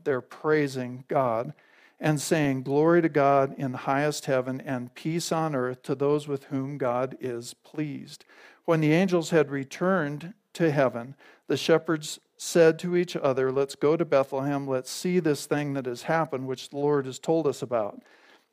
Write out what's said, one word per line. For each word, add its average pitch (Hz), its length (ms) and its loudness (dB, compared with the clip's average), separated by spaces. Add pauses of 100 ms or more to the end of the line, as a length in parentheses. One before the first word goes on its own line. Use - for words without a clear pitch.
They're 131 160 0
praising 131 880 -2
God 131 460 0 (440)
and 151 220 0
saying, 139 420 0
"Glory 156 400 4
to 165 60 2
God 139 500 4
in 135 140 -4
the 123 60 -8
highest 147 480 -2
heaven 131 340 -2
and 123 340 -8
peace 165 380 -4
on 160 240 -2
earth 127 260 -4
to 143 140 -4
those 147 320 0
with 139 160 -6
whom 135 340 -6
God 127 400 -2
is 120 340 -8
pleased." - 720 -10 (400)
When 165 160 4
the 151 120 4
angels 175 380 2
had 151 200 4
returned 147 840 -2 (180)
to 165 180 2
heaven, 131 460 0 (320)
the 147 80 0
shepherds 156 640 0 (160)
said 160 420 4
to 180 160 -4
each 175 220 0
other, 131 340 0
"Let's 139 240 0
go 147 220 2
to 165 80 0
Bethlehem. 139 640 0
Let's 131 240 -4
see 180 260 0
this 156 280 0
thing 147 260 -2
that 135 140 -4
has 120 160 -8
happened, 156 440 -2
which 131 220 -8
the 143 100 -10
Lord 143 280 2
has 127 120 -10
told 165 300 0
us 139 120 -2
about." 113 440 -4 (480)